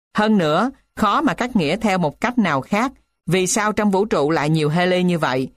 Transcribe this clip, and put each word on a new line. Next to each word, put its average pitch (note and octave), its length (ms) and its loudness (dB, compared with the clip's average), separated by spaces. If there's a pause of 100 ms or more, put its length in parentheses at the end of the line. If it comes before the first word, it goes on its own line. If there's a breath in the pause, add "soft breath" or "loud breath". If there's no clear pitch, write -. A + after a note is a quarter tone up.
(160)
Hơn G#3+ 220 2
nữa, F3 320 0 (240 loud breath)
khó A3 260 0
mà C4+ 140 0
cắt A#3+ 220 -2
nghĩa E3 200 0
theo G#3+ 220 0
một D3+ 220 -4
cách B3 180 -4
nào D#3+ 220 -2
khác A#3 320 -2 (340)
vì F#3 200 0
sao G#3+ 260 -2
trong G#3 180 0
vũ F#3+ 140 2
trụ D#3+ 260 0
lại D3+ 200 0
nhiều D#3 180 2
heli F3+ 340 2
như F3 160 0
vậy. C3 380 -2